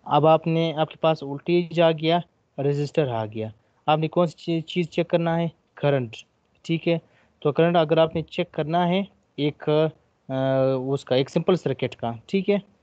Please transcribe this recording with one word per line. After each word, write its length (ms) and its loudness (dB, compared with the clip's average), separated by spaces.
अब 200 2
आपने, 460 2
आपके 300 -4
पास 200 0
वोल्टेज 580 -2
आ 100 6
गया, 320 0
resistor 500 -2
आ 180 -4
गया, 260 -8
आपने 200 0
कौन 180 2
सी 120 -8
ची-, 300 -4
चीज़ 200 -2
check 220 -4
करना 260 0
है, 160 -2
current, 400 -2
ठीक 240 -2
है। 120 0
तो 100 0
current 240 2
अगर 220 4
आपने 240 2
check 280 -6
करना 360 -2
है 220 0
एक, 320 -4
आ, 60 -4
उसका 240 -2
एक 120 2
simple 280 0
circuit 380 -4
का, 240 -6
ठीक 200 -2
है? 140 0